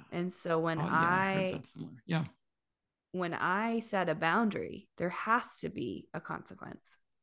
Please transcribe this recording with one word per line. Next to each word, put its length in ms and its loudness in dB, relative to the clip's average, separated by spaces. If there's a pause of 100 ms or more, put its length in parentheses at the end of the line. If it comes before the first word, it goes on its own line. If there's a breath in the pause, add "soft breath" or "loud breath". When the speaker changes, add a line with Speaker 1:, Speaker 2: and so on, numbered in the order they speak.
(120)
Speaker 1:
And 220 -2
so 260 2
when 200 2
Speaker 2:
Oh, 60 2
yeah, 20 0
I've 480 4
heard 120 2
Speaker 1:
I, 100 -2
Speaker 2:
that 100 -12
somewhere. 380 -12
Yeah. 200 0 (880)
Speaker 1:
when 220 -2
I 480 0
set 280 0
a 60 2
boundary, 720 2 (100)
there 120 0
has 500 0
to 100 -4
be 440 -6
a 80 -6
consequence, 760 -12 (260)